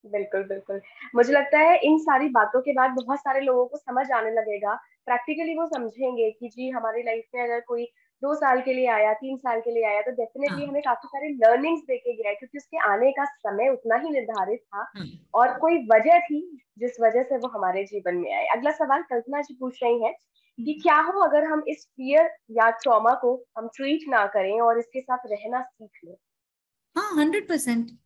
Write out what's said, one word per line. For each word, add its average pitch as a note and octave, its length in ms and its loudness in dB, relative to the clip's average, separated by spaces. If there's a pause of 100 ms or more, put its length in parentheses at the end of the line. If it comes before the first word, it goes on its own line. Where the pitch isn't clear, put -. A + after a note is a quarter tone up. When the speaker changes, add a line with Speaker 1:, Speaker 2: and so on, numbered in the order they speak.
Speaker 1:
बिल्कुल, G3+ 380 -4
बिल्कुल। G3 380 -10 (340)
मुझे B3 180 4
लगता C#4+ 260 4
है E4 240 6
इन D#4 140 6
सारी D4+ 320 2
बातों B3 320 2
के C#4 120 -2
बाद C4 180 2
बहुत B3+ 280 -4
सारे C4+ 220 -2
लोगों B3+ 240 2
को C#4+ 120 -12
समझ B3+ 340 -4
आने A3+ 200 -2
लगेगा, G#3+ 480 -4 (300)
practically D#4 480 -4
वो E4 100 -4
समझेंगे A#3+ 640 -4
कि A#3 180 -14
जी, B3+ 200 -8
हमारी A#3 340 -4
life A3+ 220 -4 (100)
में B3 80 -4
अगर A#3+ 160 -4
कोई A#3+ 280 -6 (340)
दो C#4+ 140 -2
साल C4+ 260 2
के B3+ 120 -2
लिए B3+ 140 0
आया, G#3+ 260 2
तीन C4 240 -6
साल A#3+ 220 -4
के A#3 120 -4
लिए A3+ 120 0
आया, G#3 180 0
तो A#3+ 100 -4
definitely C#4 500 -4
Speaker 2:
हाँ। C#4+ 60 -6
Speaker 1:
हमें C#4+ 140 -2
काफी B3 260 -2
सारे C#4+ 220 -8
learnings C4+ 520 4
देके B3 320 -4
गया G#3+ 160 -4
है, G#3 60 -4
क्योंकि C4 220 -16
उसके D#4+ 200 -10
आने A3 340 2
का C#4 140 -2
समय A3+ 440 -2
उतना A#3 260 0
ही D4+ 140 -2
निर्धारित A3 500 -4
था G#3 380 -12
Speaker 2:
हम्म। F3 120 -12 (240)
Speaker 1:
और A#3+ 240 4
कोई E4 200 2
वजह A#3+ 420 6
थी E4 420 -6 (160)
जिस A#3+ 140 -4 (100)
वजह A#3 220 4
से B3+ 140 -2
वो A#3+ 100 -6
हमारे G3 360 -2
जीवन F#3+ 320 -6
में F3 180 -4
आए। - 120 -2
अगला B3 260 0
सवाल D4+ 300 0
कल्पना C4 400 -4
जी C#4+ 180 -12
पूछ B3+ 240 -8
रही A#3+ 200 2
हैं A#3+ 100 -2 (520)
कि D4 60 -4
Speaker 2:
हम्म। D4+ 100 -8
Speaker 1:
क्या D4+ 180 4
हो F#4 220 0
अगर D4+ 220 4
हम D#4 240 -2
इस - 200 -10 (100)
fear D4 320 4 (220)
या A3+ 180 4
trauma A3+ 420 2
को B3+ 340 0 (120)
हम A3+ 100 -10
treat C#4 320 -2 (100)
ना A3 160 4
करें G3+ 360 0
और A#3 180 4
इसके C4 220 -8
साथ B3+ 240 -4
रहना G#3+ 360 -6
सीख A3 300 -18 (140)
लें? E3+ 100 -20 (840)
Speaker 2:
हाँ, F#4 200 -6
hundred E4 320 0
percent। A#3+ 420 -2 (140)